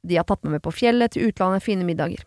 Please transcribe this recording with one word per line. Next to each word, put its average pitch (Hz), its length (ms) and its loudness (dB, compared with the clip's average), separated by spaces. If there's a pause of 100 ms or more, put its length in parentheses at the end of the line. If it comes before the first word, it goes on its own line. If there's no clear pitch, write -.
De 170 120 0
har 160 120 2
tatt - 160 0
meg 151 140 -2
med 147 40 -6
på 160 140 -6
fjellet, 233 360 4
til - 180 0
utlandet, 190 340 0
fine 190 240 0
middager. 165 380 -2